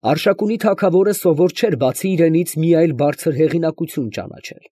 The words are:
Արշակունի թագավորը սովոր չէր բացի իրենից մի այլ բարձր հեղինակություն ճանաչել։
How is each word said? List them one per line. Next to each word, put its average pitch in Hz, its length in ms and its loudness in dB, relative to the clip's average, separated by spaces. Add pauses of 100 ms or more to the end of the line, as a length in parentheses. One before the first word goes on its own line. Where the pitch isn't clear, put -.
Արշակունի 196 540 0
թագավորը 190 560 2
սովոր 175 400 2
չէր 208 240 0
բացի 131 320 -2
իրենից 165 460 2
մի 160 160 0
այլ 165 240 4
բարձր 143 400 -2
հեղինակություն 156 720 -2
ճանաչել։ - 640 -14